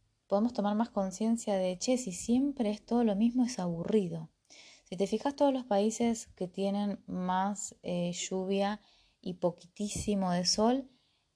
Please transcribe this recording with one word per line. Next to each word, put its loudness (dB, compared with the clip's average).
podemos 2
tomar 0
más -2
conciencia -2
de, -2
"Che, 0
si -6
siempre 0
es -6
todo 2
lo 2
mismo, 2
es -4
aburrido". -2
Si -14
te 2
fijas, -2
todos 6
los -2
países 2
que -6
tienen -2
más, -2
eh, -2
lluvia -2
y -6
poquitísimo -2
de 2
sol, 2